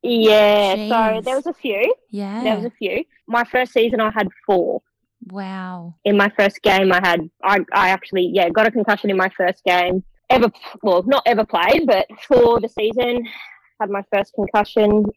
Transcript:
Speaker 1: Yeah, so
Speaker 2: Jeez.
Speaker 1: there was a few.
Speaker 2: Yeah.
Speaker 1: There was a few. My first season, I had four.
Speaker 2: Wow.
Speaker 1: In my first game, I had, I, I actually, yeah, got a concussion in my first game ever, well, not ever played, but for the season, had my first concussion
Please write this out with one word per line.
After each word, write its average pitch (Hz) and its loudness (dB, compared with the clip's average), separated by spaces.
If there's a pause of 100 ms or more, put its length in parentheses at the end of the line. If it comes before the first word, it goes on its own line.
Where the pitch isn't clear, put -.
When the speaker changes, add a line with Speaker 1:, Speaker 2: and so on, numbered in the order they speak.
Speaker 1:
Yeah, 214 4
so 214 -6 (140)
Speaker 2:
Jeez. 220 0
Speaker 1:
there 254 -4
was 285 -6
a 339 -6
few. 233 -2 (160)
Speaker 2:
Yeah. 202 -8
Speaker 1:
There 220 0
was 208 -6
a 240 -6
few. 220 -6 (240)
My 233 0
first 254 -2
season, 226 0
I 220 0
had 214 -2 (180)
four. 180 0 (480)
Speaker 2:
Wow. 185 -12 (100)
Speaker 1:
In 202 2
my 202 2
first 202 0
game, 190 2
I 180 2
had, 170 0 (160)
I, 196 2 (120)
I 190 2
actually, 185 -2
yeah, 175 2
got 220 2
a 220 0
concussion 208 -2
in 190 0
my 190 0
first 185 -4
game 180 0 (260)
ever, 233 4 (320)
well, 180 2
not 262 0
ever 220 2
played, 240 0
but 190 2 (220)
for 233 4
the 226 -6
season, 233 -2 (540)
had 208 -4
my 196 -6 (100)
first 196 -2
concussion 208 0 (140)